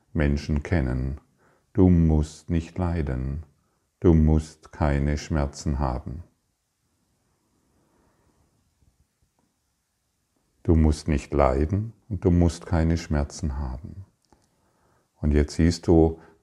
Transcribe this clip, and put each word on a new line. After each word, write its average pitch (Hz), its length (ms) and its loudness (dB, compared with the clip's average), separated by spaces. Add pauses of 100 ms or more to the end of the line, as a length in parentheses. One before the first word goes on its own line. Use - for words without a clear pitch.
(120)
Menschen 73 520 -2
kennen. 65 580 -4 (500)
Du 92 160 4
musst 80 640 2
nicht 82 300 -4
leiden. 73 640 -6 (560)
Du 87 160 4
musst 78 560 0
keine 73 480 -2
Schmerzen 73 580 -6
haben. 65 460 -6 (4000)
Du 87 120 4
musst 78 320 2
nicht 76 240 -4
leiden 78 600 0 (160)
und 98 160 -6
du 95 60 4
musst 87 340 2
keine 82 320 0
Schmerzen 73 640 -6
haben. 71 440 -12 (1160)
Und 76 100 0
jetzt 73 240 0
siehst 82 320 0
du, 80 320 4 (240)